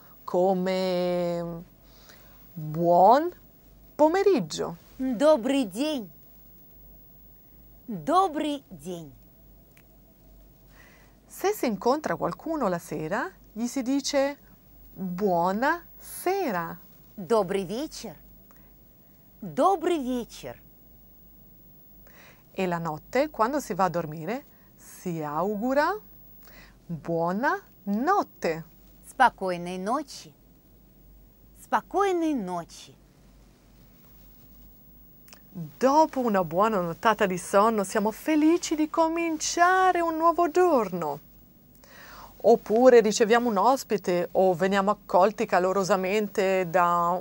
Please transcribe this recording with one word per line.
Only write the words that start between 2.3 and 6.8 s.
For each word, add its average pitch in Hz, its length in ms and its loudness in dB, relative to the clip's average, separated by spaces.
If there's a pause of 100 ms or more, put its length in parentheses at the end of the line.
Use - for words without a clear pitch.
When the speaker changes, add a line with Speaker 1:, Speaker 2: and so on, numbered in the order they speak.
Speaker 1:
"buon 175 760 4 (640)
pomeriggio". 254 840 2 (200)
Speaker 2:
Добрый 262 680 2
день. 226 440 -6 (1800)